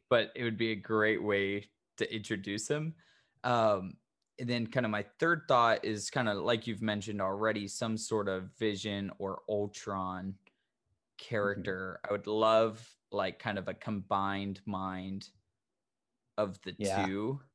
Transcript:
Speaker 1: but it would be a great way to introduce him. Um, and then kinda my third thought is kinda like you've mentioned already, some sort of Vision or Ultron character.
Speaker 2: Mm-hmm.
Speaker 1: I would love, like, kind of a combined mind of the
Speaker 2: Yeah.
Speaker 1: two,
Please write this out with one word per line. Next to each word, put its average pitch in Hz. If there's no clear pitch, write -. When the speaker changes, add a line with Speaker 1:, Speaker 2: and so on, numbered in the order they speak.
Speaker 1:
but 117
it 123
would 113
be 113
a 107
great 107
way 101
to -
introduce 101
him. 156
Um, 110
and 123
then 120
kinda 120
my 104
third 165
thought 117
is 107
kinda 113
like 110
you've 110
mentioned 104
already, 101
some 110
sort 107
of 92
Vision 101
or 98
Ultron 98
character. 101
Speaker 2:
Mm-hmm. -
Speaker 1:
I 104
would 101
love, 110
like, 95
kind 101
of 92
a 92
combined 98
mind 95
of 101
the 90
Speaker 2:
Yeah. 98
Speaker 1:
two, 107